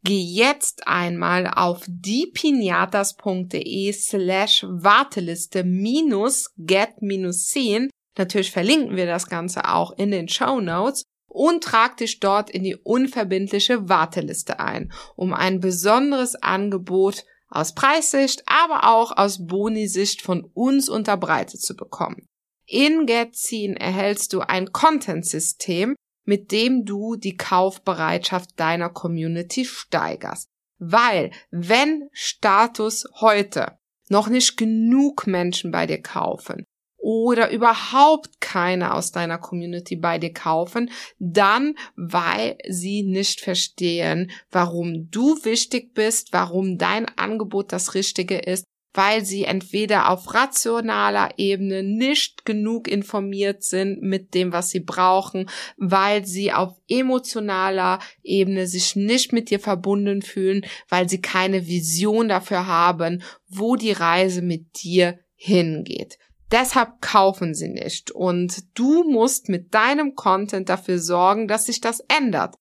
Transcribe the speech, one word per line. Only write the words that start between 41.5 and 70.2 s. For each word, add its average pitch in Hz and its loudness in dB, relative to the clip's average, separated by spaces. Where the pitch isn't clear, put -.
weil 175 -2
sie 190 -4
nicht 190 -2
verstehen, 170 -2
warum 170 -2
du 269 4
wichtig 233 -2
bist, 220 0
warum 180 0
dein 202 0
Angebot 208 -4
das 180 -4
Richtige 190 -2
ist, 185 -4
weil 208 2
sie 196 -4
entweder 196 0
auf 185 -2
rationaler 220 0
Ebene 196 -2
nicht 240 -2
genug 220 -2
informiert 196 -4
sind 196 -2
mit 190 -4
dem, 180 0
was 175 -2
sie 185 -4
brauchen, 185 0
weil 196 2
sie 196 -4
auf 185 -2
emotionaler 202 0
Ebene 190 0
sich 180 -2
nicht 220 2
mit 233 0
dir 196 0
verbunden 202 0
fühlen, 196 -2
weil 180 2
sie 185 -2
keine 185 0
Vision 180 0
dafür 185 0
haben, 175 2
wo 214 0
die 220 0
Reise 180 2
mit 165 -6
dir 175 2
hingeht. - -2
Deshalb 240 2
kaufen 190 4
sie 151 -6
nicht. - -10
Und 180 -4
du 294 4
musst 269 2
mit 180 -4
deinem 269 2
Content 190 0